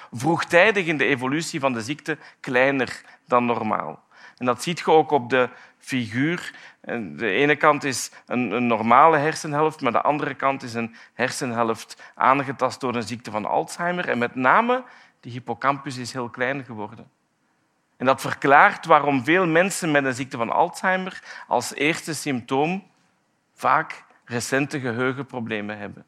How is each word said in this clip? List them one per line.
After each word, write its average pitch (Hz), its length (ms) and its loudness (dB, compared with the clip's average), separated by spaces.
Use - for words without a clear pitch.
vroegtijdig 170 720 2
in 165 100 -2
de 131 80 0
evolutie 139 560 -2
van 131 120 0
de 117 100 -4
ziekte 147 360 -8
kleiner 131 640 0
dan 120 200 2
normaal. 107 600 -2
En 123 100 -6
dat 120 160 0
ziet 175 160 -4
je - 120 -2
ook 160 200 6
op 120 200 0
de 123 180 4
figuur. 127 760 -4
En 95 360 -8
de 107 140 -2
ene 143 260 2
kant 147 280 4
is 131 260 -6
een, 120 240 -2
een 120 160 0
normale 120 500 6
hersenhelft, 151 640 -2
maar 123 120 0
de - 100 2
andere 147 320 -2
kant 135 280 -2
is 117 120 -10
een 117 220 -6
hersenhelft 117 880 -4
aangetast 127 680 2
door 123 140 -2
een 120 80 -2
ziekte 113 280 -10
van 104 140 -4
Alzheimer. 175 640 -4
En 120 100 -2
met 120 160 -2
name, 226 500 2
de 131 80 -18
hippocampus 127 680 -4
is 123 160 -10
heel 123 160 -6
klein 127 360 -4
geworden. 107 460 -14
En 127 100 -4
dat 131 140 4
verklaart 151 640 4
waarom 143 380 4
veel 175 220 4
mensen 170 440 2
met 143 140 4
een 127 100 -2
ziekte 131 220 -8
van 113 140 -4
Alzheimer 185 720 -2
als - 280 -2
eerste 156 400 -2
symptoom 143 720 -4
vaak 139 500 0
recente 135 560 -2
geheugenproblemen 117 1000 -6
hebben. 101 300 -14